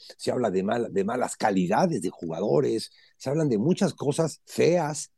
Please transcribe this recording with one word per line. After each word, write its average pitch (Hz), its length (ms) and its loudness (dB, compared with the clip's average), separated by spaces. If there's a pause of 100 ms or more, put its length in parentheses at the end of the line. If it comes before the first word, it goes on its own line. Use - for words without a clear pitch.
(180)
se - 140 -4
habla 120 180 0
de 92 140 0
mal-, 110 280 -2
de 95 120 0
malas 113 340 -2
calidades 110 640 2
de 87 80 -2
jugadores, 113 800 -2 (260)
se - 120 -8
hablan 151 200 0
de 113 80 2
muchas 160 360 2
cosas 147 520 -2
feas, 156 720 0